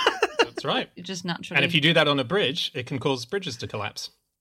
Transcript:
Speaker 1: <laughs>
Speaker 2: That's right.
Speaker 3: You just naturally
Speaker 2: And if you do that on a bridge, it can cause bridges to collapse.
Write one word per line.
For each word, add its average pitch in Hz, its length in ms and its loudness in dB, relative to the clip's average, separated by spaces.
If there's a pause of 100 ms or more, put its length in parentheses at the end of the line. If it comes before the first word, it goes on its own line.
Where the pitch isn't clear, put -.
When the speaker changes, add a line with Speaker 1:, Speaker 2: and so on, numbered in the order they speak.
Speaker 1:
<laughs> - 300 0
Speaker 2:
That's - 260 -2
right. 196 320 0
Speaker 3:
You 175 60 -14
just 180 220 -10
naturally 170 320 -4
Speaker 2:
And 139 80 6
if 151 100 2
you 156 60 4
do 160 140 6
that 156 140 6
on 143 100 4
a 131 60 0
bridge, 147 500 0
it 127 120 -6
can 139 120 -4
cause 131 280 0
bridges 185 320 -6
to 110 100 -8
collapse. 107 420 -8 (300)